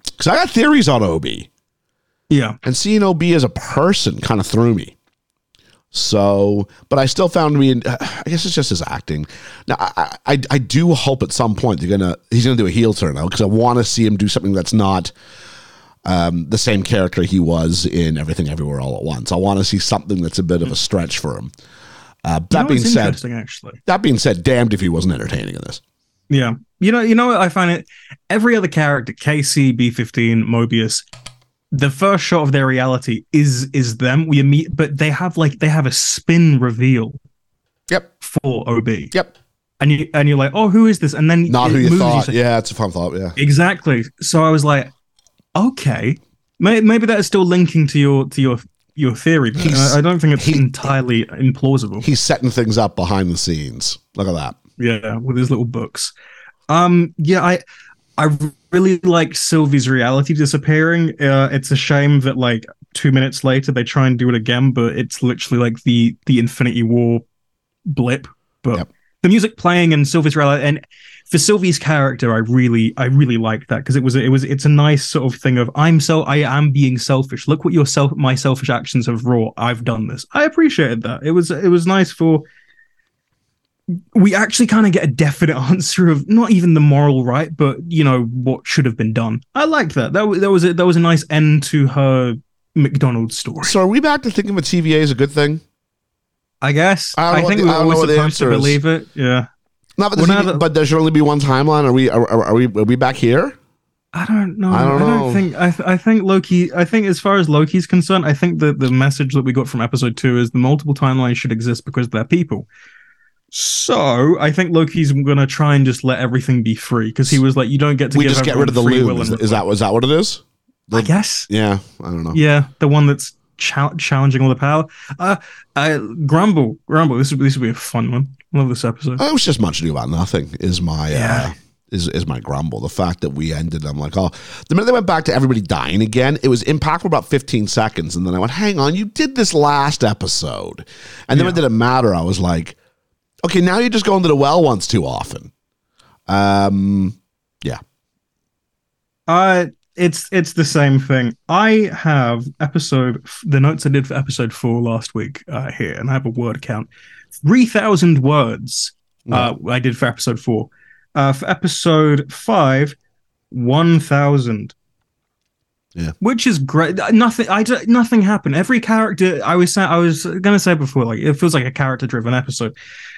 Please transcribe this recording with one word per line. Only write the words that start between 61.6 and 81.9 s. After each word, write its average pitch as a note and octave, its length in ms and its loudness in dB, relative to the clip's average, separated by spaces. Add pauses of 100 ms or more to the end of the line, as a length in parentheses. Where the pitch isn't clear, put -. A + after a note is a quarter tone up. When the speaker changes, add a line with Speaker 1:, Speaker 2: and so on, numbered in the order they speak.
Speaker 2:
a C#3+ 60 2
shame C#3+ 440 2
that, C3 160 -2
like, A#2+ 280 -2 (300)
two C#3+ 180 0
minutes C3 320 0
later C3+ 260 0
they B2+ 140 -2
try C3 220 0
and B2+ 120 2
do B2 80 0
it A#2+ 80 2
again, A#2+ 360 0
but A#2 260 -2
it's - 260 -6
literally, B2 400 -2
like, A#2 200 -4
the, A#2 320 2 (100)
the B2+ 140 2
Infinity A#2+ 440 -2
War A#2 380 0 (640)
blip. C3 420 -4 (360)
But B2 160 0
Speaker 1:
Yep. - 100 -10 (320)
Speaker 2:
the F3+ 80 4
music A3 280 2
playing F3 360 2
and D3 140 2
Sylvie's D3+ 280 0
reality, C#3+ 300 2
and D3 200 -2 (420)
for E3+ 100 0
Sylvie's F3+ 420 2
character, C3+ 540 0
I A2+ 60 0
really, A#2 580 2
I C3 80 -2
really C3 320 2
liked A2 320 -4
that, A#2 160 -4
'cause C3 100 0
it C3 80 0
was, B2+ 120 0
it C3 140 0
was, C3 140 2
it's C#3 220 -2
a D3+ 40 4
nice D3 360 4
sort C3 260 -2
of - 80 -8
thing B2+ 180 0
of, A#2+ 180 0
"I'm D#3 260 4
so, D#3 220 0
I C#3 140 -2
am D3 340 0
being C3 260 2
selfish. C3 500 -4
Look D3+ 160 0
what F3+ 120 0
your D3 100 4
self, C#3 320 0
my C3 180 0
selfish C3 360 -2
actions A#2+ 340 -4
have A#2+ 200 -4
wrought. A#2 300 0
I've A#2 300 -4
done A2 220 -4
this." - 260 -12
I D4 100 0
appreciated C4+ 600 0
that. A2+ 200 -8
It D#3 80 -2
was, E3+ 200 2
it F3 180 0
was F3 180 4
nice F#3+ 240 2